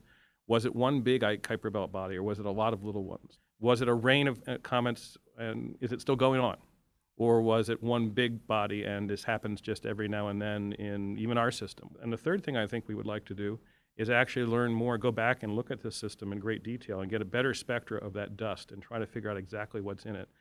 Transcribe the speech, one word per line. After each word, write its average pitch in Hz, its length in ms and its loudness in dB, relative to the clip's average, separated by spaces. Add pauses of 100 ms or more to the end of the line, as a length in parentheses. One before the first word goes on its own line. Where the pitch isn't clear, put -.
(480)
was 113 180 4
it 127 80 0
one 127 280 4
big 123 220 4
I-, 104 140 4
Kuiper 110 340 -4
Belt 98 200 -2
body, 95 240 -4
or 92 80 -4
was 104 160 -2
it 104 60 -4
a 101 60 -2
lot 107 220 2
of 98 100 -6
little 104 200 -4
ones? - 360 -12 (200)
Was 120 220 6
it 120 80 2
a 120 40 8
rain 131 340 6
of, 123 200 -2
uh, 127 160 -4
comets, 120 540 0 (200)
and 117 440 -6
is 123 100 -2
it 117 80 -4
still 135 160 2
going 131 240 6
on? 117 180 2 (580)
Or 117 280 6
was 113 260 4
it 113 140 -2
one 117 260 2
big 117 380 0
body, 104 380 0
and 101 220 -2
this 101 160 -4
happens 107 380 -2
just 107 240 -4
every 107 220 -2
now 104 220 -2
and 101 120 -2
then 104 320 -4
in 101 460 -4
even 117 180 0
our 117 140 2
system? - 500 -10
And 120 100 -4
the 113 60 -2
third 180 260 -2
thing 139 140 -2
I 107 80 2
think 113 220 -6
we 107 80 -6
would 104 100 -6
like 104 200 -4
to 98 100 -8
do 101 240 -4 (380)
is 110 120 -2
actually 123 380 2
learn 120 260 2
more, 117 240 0
go 117 140 2
back 117 320 2
and 104 120 -2
look 120 140 -4
at 120 140 -8
this 110 120 -8
system 101 380 -8
in 104 60 -6
great 107 240 -4
detail 107 380 -6
and 95 100 -6
get 107 100 0
a 104 40 -2
better 123 280 0
spectra - 460 -4
of 101 140 -10
that 101 220 -8
dust 101 360 -6
and 98 100 -14
try - 160 -10
to 110 80 -2
figure 107 240 -6
out 104 80 -4
exactly 104 420 -8
what's 98 260 -8
in 107 100 -6
it 95 120 -10 (140)